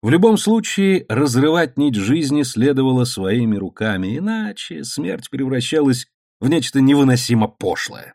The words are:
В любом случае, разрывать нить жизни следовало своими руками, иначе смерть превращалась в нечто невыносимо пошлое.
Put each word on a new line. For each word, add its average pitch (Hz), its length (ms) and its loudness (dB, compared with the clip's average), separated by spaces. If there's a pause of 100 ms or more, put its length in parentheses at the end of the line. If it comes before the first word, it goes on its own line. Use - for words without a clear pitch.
В 107 80 -2
любом 196 280 4
случае, 196 720 0
разрывать 139 680 2
нить 143 180 0
жизни 139 480 0
следовало 131 600 0
своими 107 540 -2
руками, 98 600 -4
иначе 202 680 -8
смерть - 440 -8
превращалась 135 800 -2 (320)
в 113 80 -2
нечто 143 320 0
невыносимо 131 680 4
пошлое. - 680 -8